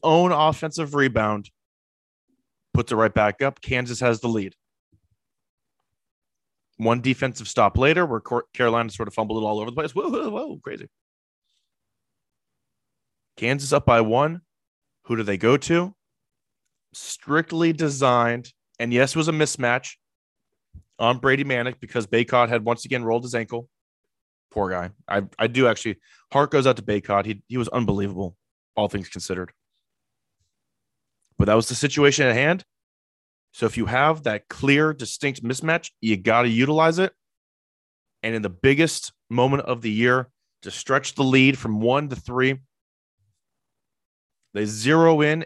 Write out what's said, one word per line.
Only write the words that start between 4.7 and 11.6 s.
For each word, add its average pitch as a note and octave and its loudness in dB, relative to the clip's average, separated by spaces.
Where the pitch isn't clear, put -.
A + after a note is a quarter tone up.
One A#2 0
defensive B2 -2
stop G#2+ 2
later D#3+ 4
where A#2+ -4
Cor-, A#2+ -6
Carolina A#2 0
sort G2+ -10
of G2+ -14
fumbled A2 -4
it G#2+ -4
all G#2+ -2
over A2 -8
the A#2+ -14
place. D3+ -6
Whoa, G#3+ -4
whoa, C4 -4
whoa, A#3+ -10
crazy. - -16